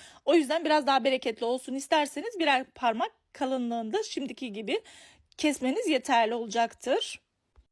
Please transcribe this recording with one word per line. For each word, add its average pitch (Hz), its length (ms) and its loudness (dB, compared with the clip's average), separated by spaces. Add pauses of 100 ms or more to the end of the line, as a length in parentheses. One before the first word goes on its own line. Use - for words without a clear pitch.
(260)
O 302 100 4
yüzden 311 300 2
biraz 302 220 4
daha 269 160 4
bereketli 254 420 -2
olsun 254 280 -4
isterseniz 311 680 -2
birer 277 260 2 (100)
parmak 254 360 0 (220)
kalınlığında 247 720 -2
şimdiki 254 500 -8
gibi 226 280 -4 (560)
kesmeniz 294 500 0
yeterli 233 480 2
olacaktır. 233 840 -2 (520)